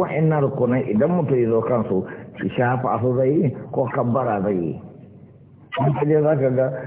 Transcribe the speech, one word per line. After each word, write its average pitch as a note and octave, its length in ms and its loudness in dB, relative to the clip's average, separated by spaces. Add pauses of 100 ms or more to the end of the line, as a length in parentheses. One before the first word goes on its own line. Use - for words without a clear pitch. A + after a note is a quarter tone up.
wa'in D#3+ 260 0
nan D3+ 160 2
rukunan B2 460 0
idan A#2 260 2
mutum D3 220 0
ya A#2 120 2
zo A2+ 120 2
kansu, G#2 440 0 (520)
shafa B2 440 0
su B2 160 0
zai C3 140 2
yi D#3+ 240 0 (160)
ko C3 220 0
kabbara A#2+ 480 0
zai G2 160 0
yi. E2 160 -4 (1040)
In C#3+ 160 2
ka C#3 120 0
je D3+ 160 4
za D3+ 140 4
ka C3 140 2
ga B2+ 160 2 (220)